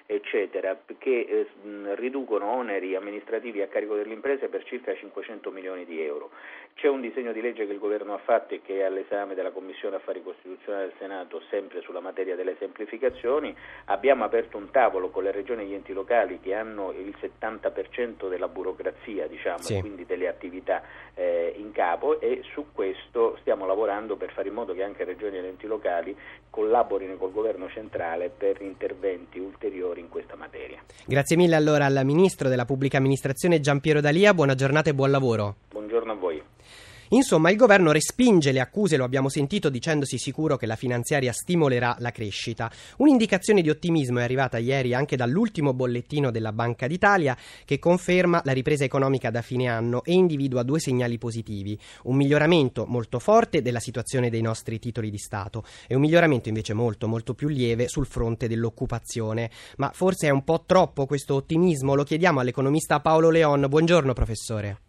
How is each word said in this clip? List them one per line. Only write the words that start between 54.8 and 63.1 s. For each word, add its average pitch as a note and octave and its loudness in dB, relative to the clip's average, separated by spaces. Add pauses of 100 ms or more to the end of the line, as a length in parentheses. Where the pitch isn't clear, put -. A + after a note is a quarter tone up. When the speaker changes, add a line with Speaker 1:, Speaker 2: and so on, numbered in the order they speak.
Speaker 2:
di G2+ -8
Stato G#2 -8 (240)
e B2 -2
un C3 4
miglioramento D#3 4
invece A2 -4
molto, A2 0
molto A2+ -2
più D3 -4
lieve A#2+ 0
sul C3+ -2
fronte A#2 -2
dell'occupazione. A2+ -4 (260)
Ma C#3 -2
forse F#3 0
è - 4
un C#3 4
po' E3 0
troppo F3 4
questo C#3 -2
ottimismo? C#3 2
Lo C#3+ 4
chiediamo D#3+ 2
all'economista C#3 0
Paolo D#3+ 6